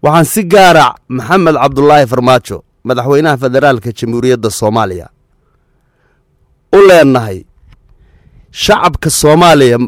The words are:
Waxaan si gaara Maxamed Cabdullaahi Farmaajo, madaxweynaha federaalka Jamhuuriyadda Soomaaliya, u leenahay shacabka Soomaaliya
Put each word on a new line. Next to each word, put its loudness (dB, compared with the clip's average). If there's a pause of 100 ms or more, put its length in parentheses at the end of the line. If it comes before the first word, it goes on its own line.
Waxaan 2
si -4
gaara 4 (140)
Maxamed -2
Cabdullaahi 0
Farmaajo, -2 (280)
madaxweynaha -2
federaalka -2
Jamhuuriyadda -4
Soomaaliya, -6 (1700)
u 6 (100)
leenahay 2 (1120)
shacabka -4
Soomaaliya 2